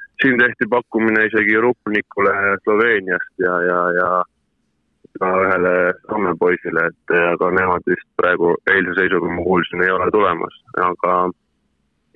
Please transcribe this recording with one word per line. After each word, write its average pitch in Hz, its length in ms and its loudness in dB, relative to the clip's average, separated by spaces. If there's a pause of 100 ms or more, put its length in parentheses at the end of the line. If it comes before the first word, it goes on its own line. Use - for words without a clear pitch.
(220)
siin 127 160 2
tehti 117 320 0
pakkumine 110 560 0
isegi 107 400 0
Rupnikule 104 720 -2 (260)
Sloveeniast 107 800 0
ja, 90 240 0
ja, 90 160 0 (160)
ja 90 120 0 (1080)
ka 92 120 -2
ühele 92 400 0 (320)
Soome 92 340 -4
poisile, 85 520 0
et, - 260 -4 (160)
aga 87 220 0
nemad 92 340 0
vist - 180 -2 (140)
praegu 85 340 2 (160)
eilse 92 260 0
seisuga, 87 340 0
ma 87 140 -4
kuulsin, 90 400 0
ei 92 80 2
ole 90 180 -2
tulemas. 92 460 0 (200)
Aga 90 400 0 (1000)